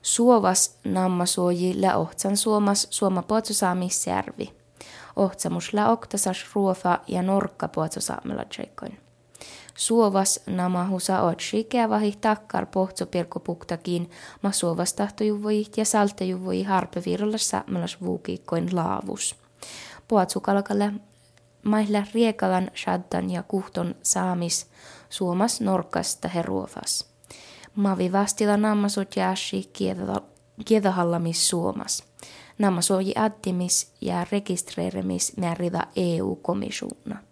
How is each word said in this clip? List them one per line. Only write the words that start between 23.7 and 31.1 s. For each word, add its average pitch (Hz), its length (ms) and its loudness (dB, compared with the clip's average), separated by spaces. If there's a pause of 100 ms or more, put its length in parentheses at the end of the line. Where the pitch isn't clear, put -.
saamis 180 640 0 (420)
suomas 190 520 0
norkasta 185 680 -2
heruofas. 170 800 -4 (680)
Mavi 185 360 2
vastila 202 460 2
nammasot 208 580 2
jääsi 190 580 -2
kiedahalla-, 190 500 -4 (420)
kiedahallamis 175 840 2